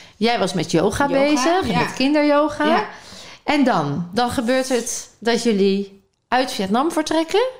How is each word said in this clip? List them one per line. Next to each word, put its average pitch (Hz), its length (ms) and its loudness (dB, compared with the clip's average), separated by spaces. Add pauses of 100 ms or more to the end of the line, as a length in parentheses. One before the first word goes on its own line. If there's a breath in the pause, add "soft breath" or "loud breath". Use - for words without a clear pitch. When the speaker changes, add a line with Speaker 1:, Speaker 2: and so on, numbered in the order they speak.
(180 loud breath)
Speaker 1:
Jij 233 220 0
was 185 140 0
met 160 180 -4
yoga 202 380 2
Speaker 2:
Yoga, 269 140 0
Speaker 1:
bezig, 294 480 2
Speaker 2:
ja. 247 80 2
Speaker 1:
met 240 140 -2
kinderyoga. 294 720 2
Speaker 2:
Ja. 339 180 2 (600 loud breath)
Speaker 1:
En 294 200 2
dan? 170 500 0
Dan 240 160 0
gebeurt 254 400 0
het 233 400 -4 (100)
dat 226 240 0
jullie 196 600 0 (240)
uit 254 240 0
Vietnam 226 400 -2
vertrekken? 320 500 0 (180)